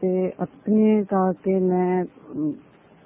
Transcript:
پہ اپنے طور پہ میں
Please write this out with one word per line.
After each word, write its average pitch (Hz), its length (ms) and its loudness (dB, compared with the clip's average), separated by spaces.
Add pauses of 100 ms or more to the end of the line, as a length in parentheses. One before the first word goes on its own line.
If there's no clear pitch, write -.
پہ 185 380 -2
اپنے 214 720 2
طور 185 220 2 (100)
پہ 190 160 0
میں 180 440 0 (1040)